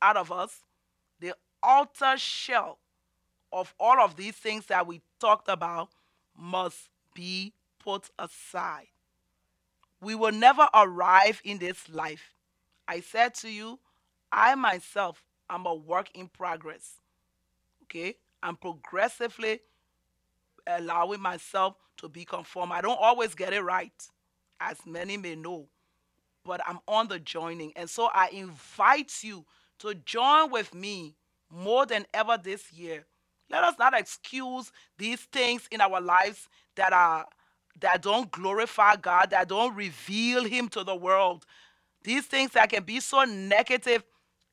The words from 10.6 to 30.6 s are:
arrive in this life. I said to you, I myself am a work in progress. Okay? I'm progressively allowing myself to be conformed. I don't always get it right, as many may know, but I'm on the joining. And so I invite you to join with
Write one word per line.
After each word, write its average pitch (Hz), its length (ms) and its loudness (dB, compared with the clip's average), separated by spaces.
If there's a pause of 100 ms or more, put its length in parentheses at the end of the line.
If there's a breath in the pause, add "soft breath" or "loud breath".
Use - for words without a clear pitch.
arrive 190 680 6
in 202 160 -10
this 180 300 -10
life. 156 460 -10 (520)
I 175 140 -8
said 233 360 0
to 220 140 -12
you, 220 300 -12 (500)
I 226 240 4
myself 196 680 -4 (240)
am 180 160 -8
a 170 100 -4
work 170 400 -4
in 185 140 -18
progress. 165 720 -12 (840)
Okay? 175 320 -12 (260)
I'm 180 140 -10
progressively 220 1040 -6 (1080)
allowing 175 540 -4
myself 190 560 -4 (200)
to 170 120 -18
be 165 180 -18
conformed. 175 460 -8
I 175 100 -4
don't 240 180 0
always 233 340 4
get 185 200 -6
it 202 80 -2
right, 180 300 -4 (680)
as 175 240 -8
many 175 320 -10
may 180 180 -10
know, 160 320 -14 (760)
but 175 220 -8
I'm 175 200 -10
on 214 220 0
the 190 100 -8
joining. 165 560 -10
And 170 140 -12
so 233 240 0
I 185 200 4
invite 196 920 0
you 196 220 -14 (320)
to 208 160 -10
join 262 560 2
with 220 240 -6